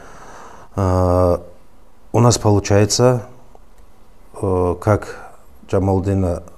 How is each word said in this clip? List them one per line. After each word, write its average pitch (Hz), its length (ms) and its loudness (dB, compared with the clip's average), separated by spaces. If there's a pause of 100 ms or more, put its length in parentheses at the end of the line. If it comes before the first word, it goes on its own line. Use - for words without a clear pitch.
(760)
э, 90 600 2 (760)
у - 80 2
нас 120 160 4
получается, 107 840 2 (1160)
э, 90 400 0
как - 520 -4 (340)
Джамалдина 95 760 -2 (160)